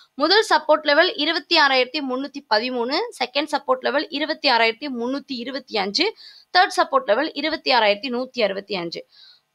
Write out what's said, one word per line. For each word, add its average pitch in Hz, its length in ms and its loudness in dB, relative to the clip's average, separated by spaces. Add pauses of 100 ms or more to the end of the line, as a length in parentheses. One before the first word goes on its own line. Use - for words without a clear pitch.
(140)
முதல் 381 360 4
சப்போர்ட் 302 340 4
லெவல் 302 320 4
இருபத்தி 320 440 0
ஆறாயிரத்தி 269 500 2
முன்னூத்தி 277 360 -8 (100)
பதிமூணு, 247 420 -2 (280)
செகண்ட் 285 260 -4
சப்போர்ட் 262 280 -2
லெவல் - 300 -2
இருபத்தி 302 400 -2
ஆறாயிரத்தி 226 400 0 (100)
முன்னூத்தி 269 340 -6
இருபத்தி 240 440 -8
அஞ்சு, 208 380 -2 (420)
தேர்ட் 370 200 4
சப்போர்ட் 269 280 0
லெவல் 247 280 0
இருபத்தி 302 380 -4
ஆறாயிரத்தி 214 400 2
நூத்தி 247 320 -4
அறுபத்தி 196 320 -4
அஞ்சு. 170 320 -8 (480)